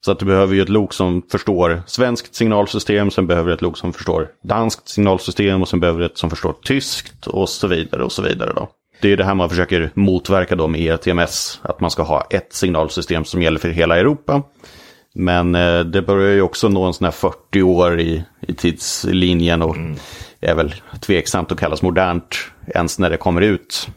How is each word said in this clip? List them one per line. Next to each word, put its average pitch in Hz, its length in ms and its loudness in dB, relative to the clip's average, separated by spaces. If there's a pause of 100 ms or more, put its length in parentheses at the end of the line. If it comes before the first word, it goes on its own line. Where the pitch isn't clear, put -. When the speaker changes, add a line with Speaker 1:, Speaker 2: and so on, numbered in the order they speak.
Speaker 1:
Så 101 60 2
att 90 80 0
du 98 60 -2
behöver 98 300 4
ju 98 60 4
ett 90 80 0
lok 104 240 2
som 90 280 0 (100)
förstår 90 540 0
svenskt 120 500 -2
signalsystem, 104 760 2
sen 95 160 0
behöver 85 200 2
du 87 60 2
ett 80 80 -2
lok 85 160 -2
som 87 160 -6
förstår 80 340 -2 (160)
danskt 110 460 -2
signalsystem 95 720 0
och 90 60 0
sen 87 120 -2
behöver 85 200 0
du 85 60 0
ett - 120 -6
som 85 120 -4
förstår 80 340 -4
tyskt - 640 -6
och 95 220 -2
så - 180 -4
vidare 82 360 -2
och 62 80 -4
så - 100 -6
vidare - 340 -2
då. - 140 -6 (320)
Det 101 100 4
är 98 60 4
det 98 60 0
här 98 120 2
man 90 140 0
försöker 87 440 0
motverka 95 640 2
då 80 120 0
med 80 140 -2
E 82 80 2
R 82 80 0
T 92 140 -2
M 87 80 2
S, - 440 -4
att - 160 -4
man 87 120 0
ska - 120 -2
ha 76 260 0
ett - 240 -4
signalsystem 80 720 -2
som 90 160 -2
gäller 80 180 2
för 85 100 -2
hela 82 280 2
Europa. 143 460 2 (720)
Men, 87 400 2
eh, 87 240 4
det 85 220 0
börjar 98 320 2
ju 98 80 6
också 95 280 0
nå 98 140 2
en 90 100 0
sån 92 120 -2
här 82 60 0
fyrtio - 500 -2
år 87 380 4
i, 82 240 0 (240)
i 85 60 -4
tidslinjen 87 1080 0
och 80 160 -2
Speaker 2:
Mm. 80 180 -8 (460)
Speaker 1:
är 82 140 0
väl 78 180 0 (280)
tveksamt 87 500 -2
att 82 80 -6
kallas 78 220 -2
modernt 90 540 0 (320)
ens - 320 -2
när 90 100 2
det 80 80 -2
kommer 87 240 0
ut - 540 -2